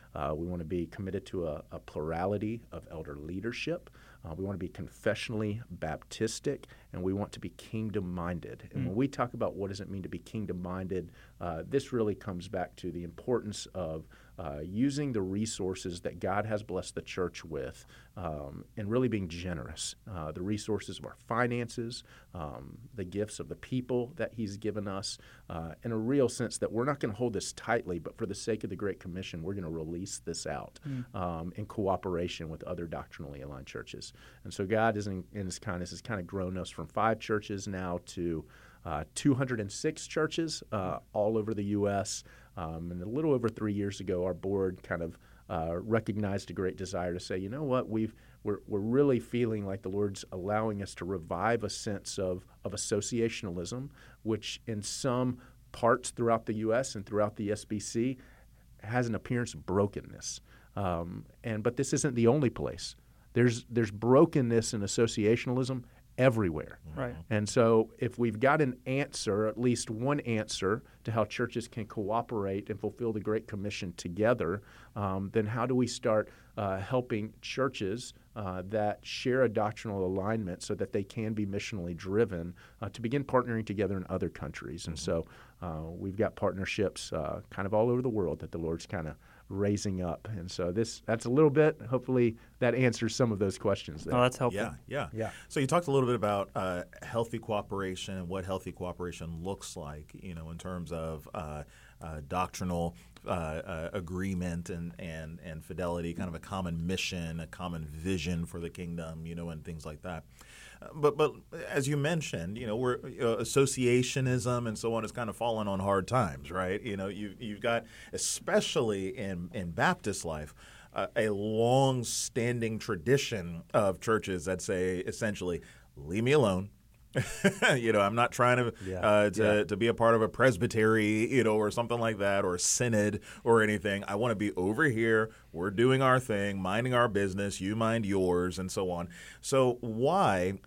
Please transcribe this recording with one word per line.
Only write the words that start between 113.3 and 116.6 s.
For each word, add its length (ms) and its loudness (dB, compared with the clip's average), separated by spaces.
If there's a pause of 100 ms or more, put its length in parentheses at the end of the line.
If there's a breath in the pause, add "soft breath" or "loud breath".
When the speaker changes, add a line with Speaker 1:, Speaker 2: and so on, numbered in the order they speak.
Speaker 3:
associationism 1300 4
and 100 -4
so 160 0
on 80 0
has 80 -6
kind 200 -4
of 60 -10
fallen 300 0
on 140 0
hard 260 4
times, 440 0
right? 320 0